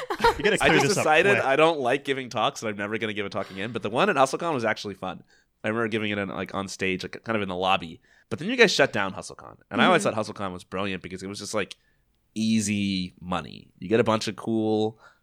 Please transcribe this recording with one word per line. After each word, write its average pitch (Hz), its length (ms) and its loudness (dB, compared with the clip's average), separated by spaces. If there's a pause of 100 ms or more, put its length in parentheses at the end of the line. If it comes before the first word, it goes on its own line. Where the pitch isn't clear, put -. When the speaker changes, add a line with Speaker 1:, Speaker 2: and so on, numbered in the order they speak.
(220)
Speaker 1:
like 453 160 4
Speaker 2:
you - 60 0
gotta 196 180 2
Speaker 3:
I 139 60 6
Speaker 2:
clear - 60 6
Speaker 3:
just - 160 6
Speaker 2:
this 101 80 0
up 120 40 2
Speaker 3:
decided 165 320 6
Speaker 2:
quick. 110 100 2
Speaker 3:
I 135 120 2
don't 156 240 6
like 135 240 0
giving 131 240 -4
talks, 120 340 -2
and 113 60 -4
I'm 104 80 -4
never 104 220 -4
gonna 107 160 -2
give 101 120 -4
a 95 40 -8
talk 98 200 -6
again. 98 220 -8
But 110 100 -6
the 107 80 -4
one 151 180 2
at 190 60 2
HustleCon 151 400 2
was 117 100 -2
actually 107 300 -2
fun. 90 300 -10 (400)
I 107 40 -4
remember 113 200 -2
giving 107 240 -4
it 101 60 -4
in, 98 100 -4
like, 90 260 -8
on 98 140 -6
stage, 95 340 -4
like, - 220 -12
kind 113 100 -2
of 104 80 0
in 98 60 -4
the 92 80 -6
lobby. 92 440 -2 (300)
But 110 80 -6
then 156 100 -8
you 254 60 -4
guys 226 160 6
shut 143 220 2
down 98 200 -2
HustleCon, 69 440 -16 (160)
and 113 100 2
I 151 40 6
always 180 180 4
Speaker 1:
Mm-hmm. 110 100 0
Speaker 3:
thought 107 100 -2 (120)
HustleCon 95 160 -6
was 90 100 -10
brilliant 95 400 -6
because 90 220 -12
it - 20 -8
was 101 140 -10
just, 101 120 -10
like, 101 220 -4 (640)
easy 101 840 0
money. 80 600 -8
You 92 80 -8
get 110 100 4
a 117 60 4
bunch 110 240 0
of 101 80 -6
cool, 110 640 0 (220)